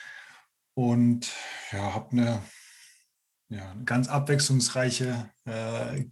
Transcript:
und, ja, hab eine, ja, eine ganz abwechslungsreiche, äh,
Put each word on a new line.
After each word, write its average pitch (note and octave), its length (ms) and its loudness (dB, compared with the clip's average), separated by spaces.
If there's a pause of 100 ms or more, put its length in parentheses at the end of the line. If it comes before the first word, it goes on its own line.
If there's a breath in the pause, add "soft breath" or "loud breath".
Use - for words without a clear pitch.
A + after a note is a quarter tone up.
(760 loud breath)
und, A#2+ 560 4 (400 loud breath)
ja, G2+ 240 -4
hab A2 160 -6
eine, A#2 320 2 (1040 loud breath)
ja, G2 220 -10
eine A2 140 -12
ganz B2 220 2
abwechslungsreiche, B2+ 1200 2 (140)
äh, A2+ 680 -4